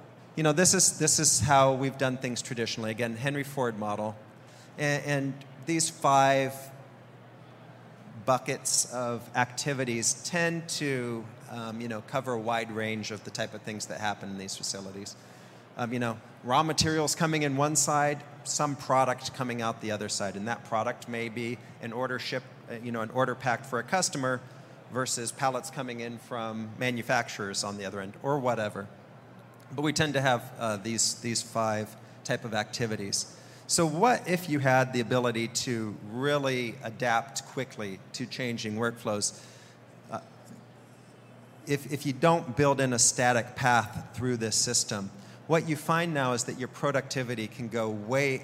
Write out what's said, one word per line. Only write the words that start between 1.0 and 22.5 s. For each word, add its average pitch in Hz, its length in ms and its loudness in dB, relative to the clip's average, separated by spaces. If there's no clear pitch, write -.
is - 220 4
how 135 320 8
we've 131 260 0
done 131 200 2
things 123 220 -4
traditionally. 113 520 -4
Again, 113 240 -2
Henry 139 280 -2
Ford 120 340 -2
model. 104 360 -2
A-, 147 40 -2
and 143 520 0
these 160 240 0
five 135 640 6
buckets - 640 0
of 120 420 -4
activities 123 920 0
tend 170 440 0
to, 123 560 -2
um, 113 300 -8
you 120 80 -6
know, 110 140 -6
cover 131 320 -2
a 113 40 -2
wide 113 320 -2
range 110 400 -2
of 104 140 -8
the 104 60 -12
type 110 240 -4
of 107 80 -10
things 107 240 -8
that 92 120 -8
happen 101 300 -4
in 98 100 -8
these 95 160 -8
facilities. 98 640 -8
Um, 120 140 -2
you 123 60 -2
know, 117 200 -2
raw 127 180 4
materials 156 520 2
coming 156 280 2
in 139 140 0
one 147 180 2
side, 147 480 2
some 143 320 0
product 127 580 2
coming 120 280 -2
out 113 180 -2
the 110 100 -4
other 104 200 -2
side, 98 260 -2
and 101 120 -4
that 117 180 -4
product 117 420 -2
may 117 220 -4
be 120 260 -4
an 113 120 -8
order 123 260 -2
ship, 127 240 -4